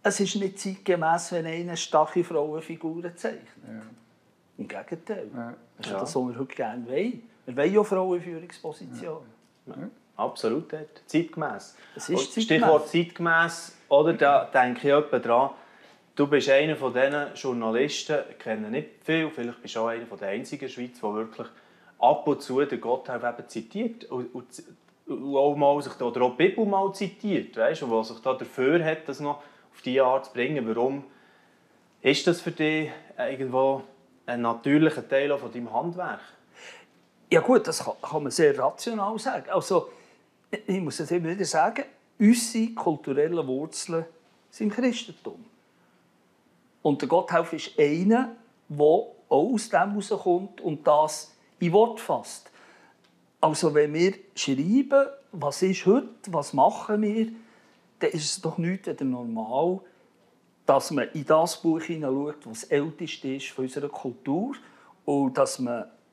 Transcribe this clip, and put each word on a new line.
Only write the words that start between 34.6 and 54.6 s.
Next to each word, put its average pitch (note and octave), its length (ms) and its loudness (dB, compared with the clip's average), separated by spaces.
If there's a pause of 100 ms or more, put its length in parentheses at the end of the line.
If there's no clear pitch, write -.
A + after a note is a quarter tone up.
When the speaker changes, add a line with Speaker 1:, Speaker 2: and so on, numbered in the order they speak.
Speaker 3:
Teil C#3 240 2
auch C#3 80 -2
von A2+ 100 -12
deinem A#2+ 220 -10
Handwerk? D#3+ 480 -6 (1120)
Speaker 1:
Ja E3 80 8
gut, A#3+ 260 4
das E3 160 -4
kann, A#2 200 -6
kann D3+ 220 -4
man C3 60 -4
sehr D3 280 6
rational G#3 600 -2
sagen. - 320 -6
Also, F#3 380 2 (600)
ich F#3+ 320 -4
muss D3 180 -6
es D3+ 100 -6
immer E3+ 200 0
wieder F#3+ 160 -2
sagen, G#3+ 380 0 (340)
unsere A3+ 560 4
kulturellen D3+ 720 0
Wurzeln D#3+ 580 -4 (460)
sind G#3+ 180 -4
im G3+ 60 -2
Christentum. - 680 -4 (1400)
Und C#3+ 180 2
der C3 80 -4
Gotthelf E3+ 460 2
ist - 240 -8
einer, F#3 540 4 (360)
der D3 160 0
auch E3+ 300 4 (160)
aus G3+ 400 2
dem G3 200 2
herauskommt G3 720 -2
und D3+ 260 -4
das D3+ 460 2 (280)
in E3+ 120 2
Wort A3+ 280 4
fasst. - 500 -8 (880)
Also D#3 340 2
wenn D3+ 200 4
wir F3+ 200 4 (200)
schreiben, A#3 720 2 (260)